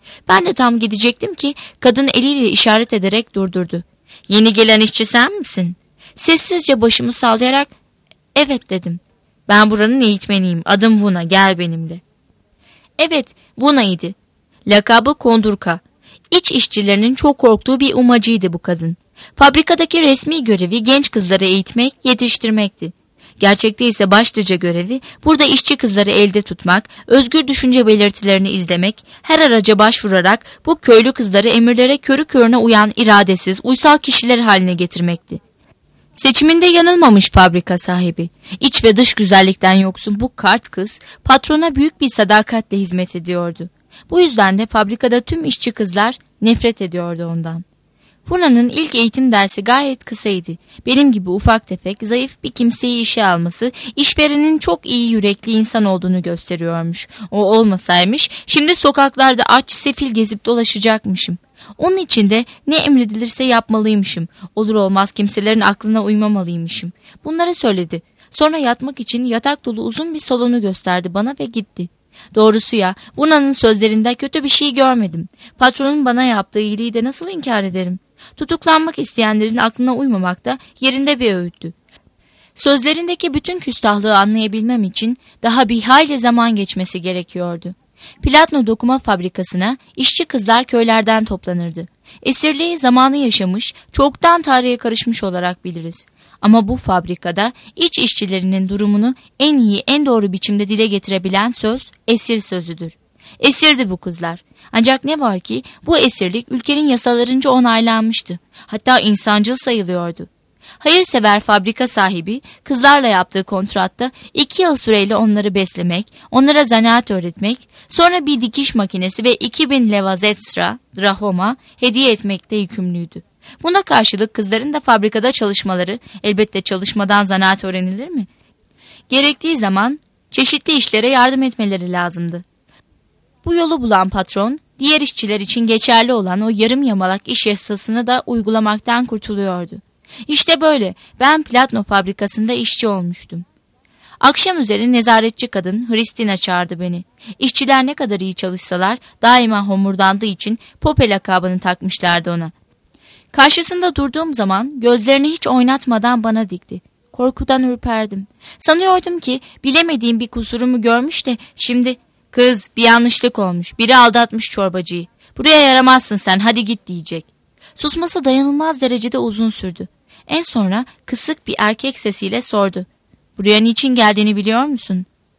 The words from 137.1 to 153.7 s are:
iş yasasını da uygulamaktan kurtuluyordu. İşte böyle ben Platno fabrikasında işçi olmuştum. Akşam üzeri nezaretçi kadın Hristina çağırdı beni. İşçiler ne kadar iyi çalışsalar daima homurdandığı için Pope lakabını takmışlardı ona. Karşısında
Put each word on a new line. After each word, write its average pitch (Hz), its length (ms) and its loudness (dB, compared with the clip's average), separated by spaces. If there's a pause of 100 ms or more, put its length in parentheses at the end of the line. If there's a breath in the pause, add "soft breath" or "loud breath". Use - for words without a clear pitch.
iş 247 180 -2
yasasını 220 600 -4
da 247 200 0
uygulamaktan 220 800 -2
kurtuluyordu. 196 680 -6 (540 loud breath)
İşte 302 320 2
böyle 269 340 0 (260 soft breath)
ben 302 220 2
Platno 240 400 0
fabrikasında 202 720 -2
işçi 233 360 -2
olmuştum. 175 560 -8 (760 soft breath)
Akşam 320 400 2
üzeri 220 320 0
nezaretçi 226 560 2
kadın 196 400 -6
Hristina 220 480 -2
çağırdı 180 440 -4
beni. 175 240 -8 (340 loud breath)
İşçiler 262 480 0
ne 285 80 -4
kadar 202 260 -6
iyi 190 140 -8
çalışsalar 185 640 -4 (240 soft breath)
daima 226 440 4
homurdandığı 196 600 0
için 208 320 -6 (220 soft breath)
Pope 247 280 0
lakabını 185 500 -2
takmışlardı 180 720 -2
ona. 170 180 -6 (800 soft breath)
Karşısında 339 640 2